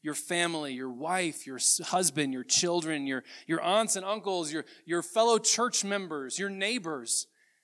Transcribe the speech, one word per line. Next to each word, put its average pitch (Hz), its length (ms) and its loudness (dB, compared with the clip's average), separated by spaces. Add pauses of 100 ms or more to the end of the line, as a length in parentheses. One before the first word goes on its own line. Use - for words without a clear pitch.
Your 151 100 -4
family, 165 600 -2
your 127 180 -6
wife, 160 560 -2
your 135 100 -10
s-, - 260 2
husband, 156 500 2
your 127 100 -4
children, 160 640 0
your, 131 160 -2 (240)
your 160 140 0
aunts 202 340 2
and 190 100 -6
uncles, 185 480 -2
your, 156 120 -4 (200)
your 170 160 0
fellow 226 380 4
church - 440 2
members, 170 540 -4
your 196 140 -2
neighbors. 190 760 -2 (380)